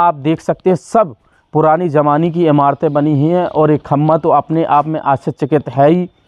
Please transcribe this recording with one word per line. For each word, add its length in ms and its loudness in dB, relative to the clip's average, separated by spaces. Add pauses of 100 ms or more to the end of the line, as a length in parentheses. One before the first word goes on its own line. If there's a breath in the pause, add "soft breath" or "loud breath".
आप 100 2
देख 240 -4
सकते 300 -4
हैं 60 2
सब 380 -2 (400)
पुरानी 340 2
ज़माने 420 0
की 160 -2
इमारतें 460 0
बनी 200 0
हुई 180 0
हैं 160 0
और 240 0
एक 120 0
खम्भा 360 0
तो 120 -4
अपने 360 0
आप 200 0
में 140 -6
आश्चर्यचकित 680 -4
है 220 2
ही। 180 0 (200)